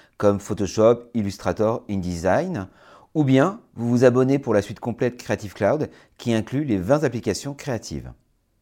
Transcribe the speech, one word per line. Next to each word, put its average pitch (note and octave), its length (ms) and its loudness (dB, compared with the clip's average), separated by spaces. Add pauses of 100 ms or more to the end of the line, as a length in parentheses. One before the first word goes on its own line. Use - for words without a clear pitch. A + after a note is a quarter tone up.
(160)
comme G2+ 240 2
Photoshop, G#2+ 760 2
Illustrator, G#2 760 -2
InDesign, F#2+ 800 -2 (460)
ou D3+ 100 2
bien C#3+ 340 4 (140)
vous A#2+ 160 -6
vous B2 160 4
abonnez C3 340 4
pour A#2+ 140 -2
la G2+ 80 4
suite - 180 -12
complète B2 380 -4
Creative G#2 360 -6
Cloud, A#2+ 360 0 (280)
qui A#2 160 -2
inclut A#2 300 -2
les A2+ 140 0
vingt C3 260 2
applications A#2+ 500 -4
créatives. D2 600 -10 (480)